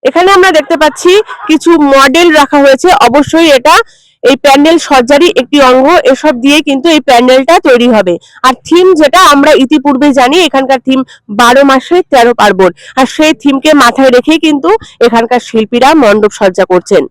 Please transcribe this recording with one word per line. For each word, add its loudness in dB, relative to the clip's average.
এখানে 0
আমরা 2
দেখতে -2
পাচ্ছি -2
কিছু 0
মডেল 2
রাখা -2
হয়েছে, 2
অবশ্যই 0
এটা 0
এই 2
প্যান্ডেল 2
সজ্জারই 2
একটি -4
অঙ্গ। 2
এসব -2
দিয়ে 0
কিন্তু -4
এই 0
প্যান্ডেলটা 2
তৈরি 0
হবে। -2
আর 0
থিম 2
যেটা 0
আমরা 0
ইতিপূর্বে -2
জানি, 0
এখানকার -2
থিম -2
বারো 0
মাসে 0
তেরো 2
পার্বণ, 0
আর 0
সেই -2
থিমকে -2
মাথায় 0
রেখেই 0
কিন্তু -2
এখানকার -2
শিল্পীরা -2
মণ্ডপ 0
সজ্জা -2
করছেন। -2